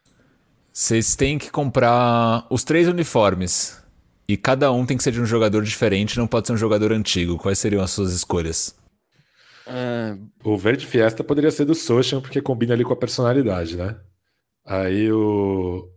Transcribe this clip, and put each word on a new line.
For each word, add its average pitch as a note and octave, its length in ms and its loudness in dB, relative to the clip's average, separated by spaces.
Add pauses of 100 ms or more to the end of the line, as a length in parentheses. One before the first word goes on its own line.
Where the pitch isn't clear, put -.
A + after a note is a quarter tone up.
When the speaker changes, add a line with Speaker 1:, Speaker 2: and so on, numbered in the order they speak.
(720)
Speaker 1:
Vocês - 460 0
têm C#3 220 0
que - 120 -10
comprar A#2+ 1000 2
os B2 120 0
três E3+ 240 2
uniformes, G#2+ 960 0 (460)
e G#2 80 2
cada C3+ 340 2
um B2 140 0
tem B2+ 140 -2
que - 40 -4
ser C3+ 100 0
de A#2 100 -2
um - 20 2
jogador A2 380 2
diferente, G#2 560 0
não A#2 80 0
pode A2+ 200 -2
ser B2 60 -2
um A2+ 60 0
jogador G#2+ 340 2
antigo. F2 460 -2
Quais G2 200 -2
seriam G2+ 240 0
as F#2 80 -2
suas F#2+ 220 -2
escolhas? F2 680 -4 (880)
Speaker 2:
É. A#2+ 520 -6 (260)
Speaker 3:
O G#2+ 140 0
verde A#2 280 0
Fiesta A2+ 380 2
poderia D3 260 2
ser D3 140 0
do D3+ 100 2
Sochan, B2+ 460 0
porque C#3 220 -4
combina A#2+ 320 0
ali A#2 100 2
com - 80 -2
a A#2+ 40 2
personalidade, A#2 800 0
né? F#2 200 -6 (680)
Aí G2 440 0
o, G2 880 0